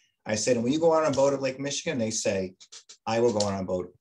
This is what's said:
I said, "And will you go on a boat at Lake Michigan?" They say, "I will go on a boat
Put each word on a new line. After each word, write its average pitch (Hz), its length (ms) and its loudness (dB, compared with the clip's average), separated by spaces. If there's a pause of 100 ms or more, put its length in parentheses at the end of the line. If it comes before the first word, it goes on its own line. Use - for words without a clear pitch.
(260)
I 107 80 -2
said, 120 220 2
"And 113 80 0
will 123 80 2
you 156 80 0
go 160 140 4
on 156 120 4
a 139 100 2
boat 139 180 4
at 135 100 -2
Lake 131 160 -4
Michigan?" 139 400 -4
They 110 100 -2
say, 98 460 -2 (500)
"I 113 140 0
will 120 140 4
go 104 120 0
on 98 140 -2
a 95 40 -4
boat 92 380 -6